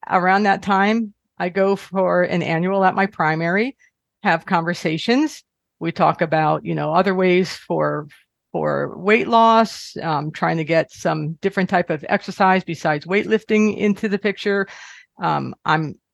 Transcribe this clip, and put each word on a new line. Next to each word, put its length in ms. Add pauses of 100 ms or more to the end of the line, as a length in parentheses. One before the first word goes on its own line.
around 340
that 180
time, 520 (240)
I 120
go 260
for 480
an 180
annual 440
at 100
my 100
primary, 720 (480)
have 220
conversations. 1000 (360)
We 120
talk 300
about, 440
you 100
know, 180
other 220
ways 400
for, 520 (440)
for 460
weight 300
loss, 720
um, 300
trying 260
to 60
get 280
some 500
different 280
type 200
of 180
exercise 560
besides 420
weightlifting 720
into 320
the 120
picture. 480 (540)
Um, 320 (120)
I'm 300 (180)